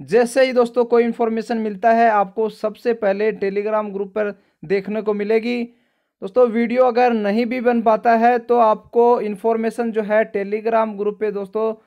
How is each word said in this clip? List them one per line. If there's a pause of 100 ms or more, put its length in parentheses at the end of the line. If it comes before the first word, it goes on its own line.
जैसे
ही
दोस्तों
कोई
इन्फॉर्मेशन
मिलता
है,
आपको
सबसे
पहले
Telegram
ग्रुप
पर (240)
देखने
को
मिलेगी। (580)
दोस्तों,
वीडियो
अगर
नहीं
भी
बन
पाता
है,
तो
आपको
इन्फॉर्मेशन
जो
है
Telegram
ग्रुप
पे
दोस्तों (140)